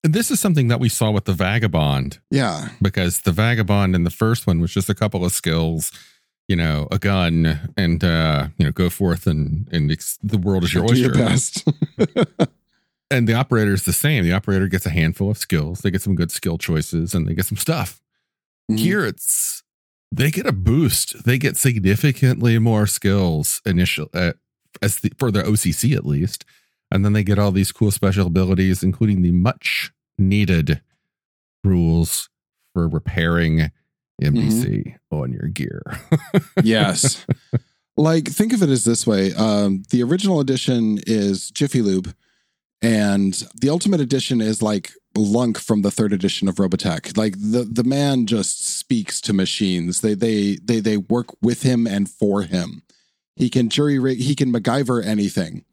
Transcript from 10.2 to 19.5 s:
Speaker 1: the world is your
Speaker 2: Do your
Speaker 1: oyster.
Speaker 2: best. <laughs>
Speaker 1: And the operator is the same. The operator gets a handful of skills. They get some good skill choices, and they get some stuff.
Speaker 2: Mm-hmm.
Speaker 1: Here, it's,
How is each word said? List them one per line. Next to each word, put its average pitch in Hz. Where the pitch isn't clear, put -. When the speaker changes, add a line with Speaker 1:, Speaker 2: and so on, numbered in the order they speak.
Speaker 1:
the 104
world 92
is 87
your 90
Speaker 2:
Do 120
your 123
Speaker 1:
oyster. -
Speaker 2:
best. -
<laughs> -
Speaker 1:
And 123
the 113
operator 113
is 101
the -
same. 143
The 85
operator 95
gets 90
a 80
handful 82
of 110
skills. 80
They 101
get 90
some 98
good 82
skill 82
choices, 80
and 85
they 80
get 92
some -
stuff. 143
Speaker 2:
Mm-hmm. 110
Speaker 1:
Here, 165
it's, -